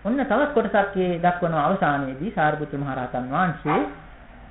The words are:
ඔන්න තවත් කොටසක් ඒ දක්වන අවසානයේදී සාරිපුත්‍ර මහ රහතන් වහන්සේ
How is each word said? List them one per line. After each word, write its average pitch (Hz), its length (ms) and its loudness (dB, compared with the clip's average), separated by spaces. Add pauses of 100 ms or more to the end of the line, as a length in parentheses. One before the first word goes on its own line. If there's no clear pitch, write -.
ඔන්න 226 200 0
තවත් 240 300 2
කොටසක් 208 460 2
ඒ 180 200 2
දක්වන 175 400 2
අවසානයේදී 147 760 0
සාරිපුත්‍ර 151 440 0
මහ 139 160 -2
රහතන් 127 360 -4
වහන්සේ 165 540 0 (680)